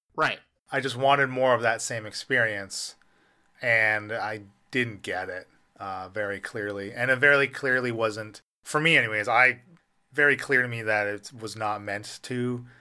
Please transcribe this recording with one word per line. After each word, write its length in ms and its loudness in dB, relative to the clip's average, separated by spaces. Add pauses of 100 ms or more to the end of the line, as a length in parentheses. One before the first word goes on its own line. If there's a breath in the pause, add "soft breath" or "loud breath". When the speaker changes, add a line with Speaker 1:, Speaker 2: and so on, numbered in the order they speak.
(160)
Speaker 1:
Right. 220 0 (320)
Speaker 2:
I 100 -2
just 160 -4
wanted 320 4
more 260 4
of 80 2
that 200 0
same 240 -6
experience, 880 -2 (640)
and 520 2
I 300 -6 (280)
didn't 320 -4
get 260 -6
it, 200 -12 (300)
uh, 320 -10
very 300 -6
clearly. 520 -8
And 180 -2
it 60 4
very 320 6
clearly 440 -2
wasn't, 480 -4 (220)
for 180 -2
me 160 4
anyways, 320 2
I, 320 6 (520)
very 240 4
clear 260 0
to 60 -2
me 140 -6
that 240 2
it 320 -8
was 180 -10
not 260 -4
meant 420 -8
to 400 -4 (160 soft breath)